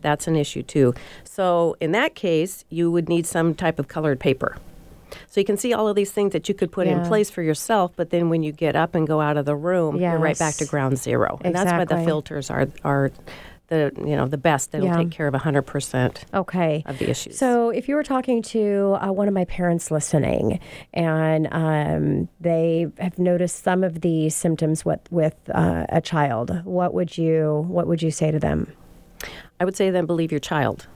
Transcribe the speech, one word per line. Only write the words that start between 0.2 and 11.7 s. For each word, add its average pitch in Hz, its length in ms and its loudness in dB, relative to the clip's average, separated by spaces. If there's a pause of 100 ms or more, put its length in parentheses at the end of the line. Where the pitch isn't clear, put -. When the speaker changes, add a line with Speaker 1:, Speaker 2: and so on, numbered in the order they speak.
Speaker 1:
an 160 100 2
issue 143 260 -2
too. 127 320 4 (280)
So 175 580 0
in 160 120 0
that 262 220 0
case, 170 560 -2
you 170 200 2
would 170 200 0
need 170 160 2
some 165 280 2
type 160 240 -2
of 143 100 -4
colored 151 300 0
paper. - 380 0 (720)
So - 140 -2
you 196 40 4
can 202 140 0
see 240 160 0
all 214 120 0
of 208 100 2
these 202 160 0
things 202 200 0
that - 160 -2
you 202 60 0
could 185 180 -2
put 180 140 0
in 180 120 4
Speaker 2:
Yeah. 175 100 -2
Speaker 1:
place 214 200 2
for - 140 -6
yourself, 175 520 2
but 165 140 -2
then 170 220 2
when 165 120 2
you 151 100 -2
get 151 220 0
up 160 200 2
and 160 120 2
go 156 140 2
out 147 160 2
of 143 80 0
the 147 120 0
room, 160 400 0
you're 175 220 2
right 156 200 2
back 156 160 0
to 156 100 -2
Speaker 2:
Yes. 139 60 -8
Speaker 1:
ground 135 280 0
zero. 120 460 0
And 175 100 0
that's 185 160 2